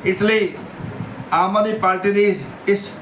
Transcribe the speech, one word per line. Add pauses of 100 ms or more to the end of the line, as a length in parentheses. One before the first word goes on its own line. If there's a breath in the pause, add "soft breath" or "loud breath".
ਇਸ
ਲਈ (840)
ਆਮ
ਆਦਮੀ
ਪਾਰਟੀ
ਦੀ (260)
ਇਸ (120)